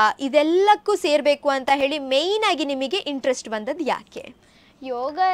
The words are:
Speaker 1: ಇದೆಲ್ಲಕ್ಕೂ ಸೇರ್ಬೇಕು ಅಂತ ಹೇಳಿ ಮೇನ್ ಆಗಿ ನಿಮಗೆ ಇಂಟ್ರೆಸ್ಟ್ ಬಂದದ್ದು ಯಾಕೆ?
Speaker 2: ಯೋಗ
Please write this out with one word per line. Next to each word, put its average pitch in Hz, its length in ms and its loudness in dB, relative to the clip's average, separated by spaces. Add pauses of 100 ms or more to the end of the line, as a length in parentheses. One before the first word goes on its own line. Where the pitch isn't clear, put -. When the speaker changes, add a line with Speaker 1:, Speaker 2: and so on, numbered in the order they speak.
(200)
Speaker 1:
ಇದೆಲ್ಲಕ್ಕೂ 349 760 2
ಸೇರ್ಬೇಕು 294 520 2
ಅಂತ 269 260 -2
ಹೇಳಿ 277 240 0
ಮೇನ್ 339 520 0
ಆಗಿ 311 140 0
ನಿಮಗೆ 269 320 -2
ಇಂಟ್ರೆಸ್ಟ್ 277 520 -4
ಬಂದದ್ದು 226 360 -6
ಯಾಕೆ? - 680 -8 (320)
Speaker 2:
ಯೋಗ 262 360 -6 (160)